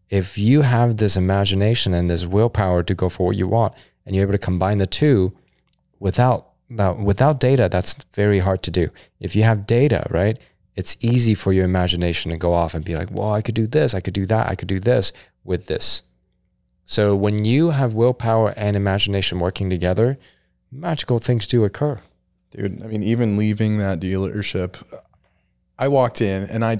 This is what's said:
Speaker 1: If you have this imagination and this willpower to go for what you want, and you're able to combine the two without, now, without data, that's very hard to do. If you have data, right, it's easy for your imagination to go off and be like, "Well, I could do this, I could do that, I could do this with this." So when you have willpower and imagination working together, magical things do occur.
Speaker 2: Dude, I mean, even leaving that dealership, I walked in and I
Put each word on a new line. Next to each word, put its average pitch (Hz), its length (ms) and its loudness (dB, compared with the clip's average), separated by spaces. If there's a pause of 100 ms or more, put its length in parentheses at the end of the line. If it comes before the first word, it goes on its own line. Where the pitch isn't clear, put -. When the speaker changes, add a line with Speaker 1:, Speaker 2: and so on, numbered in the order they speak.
Speaker 1:
If 95 300 -2
you 123 240 4
have 120 340 2
this 107 180 2
imagination 98 800 2
and 87 160 0
this 85 160 -2
willpower 92 580 2
to 92 120 -2
go 90 140 0
for 90 180 -2
what 92 80 2
you 95 120 -2
want, 107 280 0 (300)
and 95 100 -6
you're 98 80 4
able 98 80 0
to 101 80 0
combine 92 400 0
the 95 80 2
two 110 500 2 (640)
without, 117 500 0 (180)
now, 101 260 -2
without 110 460 0
data, 127 300 2
that's 92 240 -2 (200)
very 101 260 2
hard 95 240 0
to - 80 -6
do. 82 180 0 (300)
If - 160 -8
you 104 80 4
have 107 240 2
data, 120 420 2
right, 101 300 0 (360)
it's - 240 -6
easy 117 360 2
for 95 180 0
your 95 120 4
imagination 87 640 0
to 82 60 -6
go 87 160 0
off 85 200 0
and 80 100 -6
be 82 120 -6
like, 82 160 -6
"Well, 98 200 -4
I 113 120 -2
could 113 100 -4
do 113 140 -2
this, 143 260 0
I 98 60 -4
could 92 160 -6
do 98 100 -2
that, 110 240 0
I 95 60 -4
could - 120 -12
do 95 120 -4
this 117 320 0 (320)
with 92 240 -4
this." - 340 -2 (840)
So 104 300 2
when 104 300 0
you 143 240 2
have 135 240 0
willpower 113 640 0
and 104 180 -2
imagination 98 640 0
working 90 320 -2
together, 92 480 0 (540)
magical 147 480 -4
things 117 260 -2
do 120 180 2
occur. 127 360 -2 (500)
Speaker 2:
Dude, - 320 -8
I 113 60 -14
mean, 107 160 -4
even 110 340 0
leaving 107 400 0
that 98 220 -2
dealership, 95 800 -4 (960)
I 131 100 -2
walked 131 340 2
in 95 220 0
and 113 220 -4
I 113 140 0